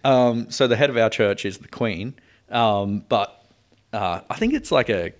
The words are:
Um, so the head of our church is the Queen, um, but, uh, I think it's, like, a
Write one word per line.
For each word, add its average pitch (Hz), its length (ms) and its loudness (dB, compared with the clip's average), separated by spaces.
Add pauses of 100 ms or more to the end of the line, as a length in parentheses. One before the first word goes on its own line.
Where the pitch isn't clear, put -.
Um, 123 440 2
so - 180 0
the 120 100 4
head 143 120 4
of 120 80 -2
our 113 120 4
church 101 360 0
is 95 120 -6
the - 100 -20
Queen, 110 460 -6 (360)
um, 104 600 0
but, - 360 -2 (480)
uh, 90 360 -4
I - 60 -6
think 233 180 0
it's, - 180 -4
like, 127 180 2
a 90 300 -2